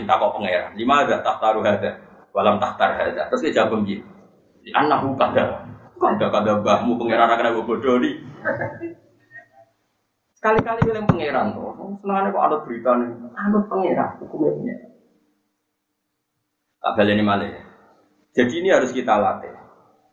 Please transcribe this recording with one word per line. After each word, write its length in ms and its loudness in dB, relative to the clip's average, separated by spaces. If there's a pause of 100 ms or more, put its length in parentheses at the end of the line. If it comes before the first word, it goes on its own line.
takok 320 4
pangeran. 340 -2
"Lima 320 2
ada 160 0
tahtaru 400 0
hada, 300 0 (420)
walam 240 4
tahtar 400 0
hada." 320 -2
Terus 160 0
dia 160 2
jawab 240 2
piye? 160 -6 (720)
"Annahu 460 2
kada." 440 0 (320)
Kada-kada 640 2
mbahmu 400 2
pangeran, 300 4
ora 100 4
kena 160 2
mbok 160 -4
bodoni. 400 2 (2250)
Sekali-kali 460 0 (100)
milih 160 -4
pangeran 480 0
to. 80 -10 (400)
Senengane 300 -2
kok 100 2
anut 220 0
beritane, 420 0 (300)
anut 340 0
pangeran, 460 0
hukume 320 -2
pangeran. 420 -8 (1900)
Tak 140 -2
baleni 260 4
malih. 300 0 (800)
Jadi 240 2
ini 140 0
harus 180 4
kita 240 0
latih. 400 -2 (580)